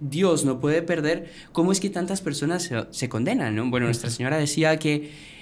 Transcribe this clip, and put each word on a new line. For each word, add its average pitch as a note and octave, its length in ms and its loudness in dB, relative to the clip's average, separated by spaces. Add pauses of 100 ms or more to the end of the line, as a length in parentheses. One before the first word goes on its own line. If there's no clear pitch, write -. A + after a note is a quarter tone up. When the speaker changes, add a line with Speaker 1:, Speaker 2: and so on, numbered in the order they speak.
Speaker 1:
Dios D3 440 2
no B2+ 140 2
puede D3 220 2
perder, E3+ 480 0 (220)
¿cómo E3+ 200 4
es F#3+ 80 2
que G3 120 -2
tantas F#3 300 -2
personas E3 420 -2
se, A#2 260 -4
se - 200 -4
condenan, A#2+ 460 0
no? B2 140 0
Bueno, B2 160 2
Nuestra A#2 220 0
Speaker 2:
Ujú. A#2 100 -4
Speaker 1:
Señora C3 200 0
decía D#3 420 2
que D3 320 0 (300)